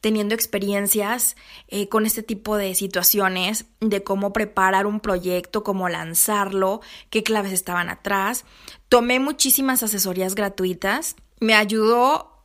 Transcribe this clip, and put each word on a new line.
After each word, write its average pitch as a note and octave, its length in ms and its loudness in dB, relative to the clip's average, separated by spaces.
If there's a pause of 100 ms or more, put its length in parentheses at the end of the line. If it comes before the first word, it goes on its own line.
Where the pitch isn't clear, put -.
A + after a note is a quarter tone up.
teniendo G#3+ 340 0
experiencias, G3+ 1000 -2 (320)
eh, G3+ 180 -4
con G#3+ 180 0
este A3 180 -4
tipo G#3+ 340 -4
de F#3+ 180 -2
situaciones, F#3+ 920 0 (140)
de G3+ 240 0
cómo G3+ 300 -2
preparar G3 520 2
un G#3 140 -2
proyecto, F3+ 640 -2
cómo F#3+ 240 -2
lanzarlo, F#3+ 960 0 (280)
qué G#3+ 140 -2
claves G#3 300 0
estaban F3+ 340 -4
atrás. G3 560 -4 (460)
Tomé B3 320 6
muchísimas C4+ 600 0
asesorías F#3+ 540 -2
gratuitas, G3 800 -2 (240)
me A3+ 140 2
ayudó A3 920 2